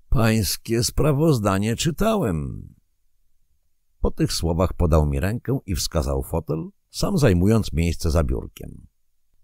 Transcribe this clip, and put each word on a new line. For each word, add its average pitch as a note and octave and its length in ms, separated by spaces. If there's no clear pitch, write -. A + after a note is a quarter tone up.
"Pańskie A2+ 760
sprawozdanie A#2 920
czytałem". A2 1000
Po - 100
tych - 220
słowach E2 400
podał D#2 340
mi C#2 140
rękę A2+ 460
i - 80
wskazał C#2 480
fotel, D#3+ 460
sam G3+ 280
zajmując G2+ 540
miejsce E2 380
za D#2+ 140
biurkiem. - 640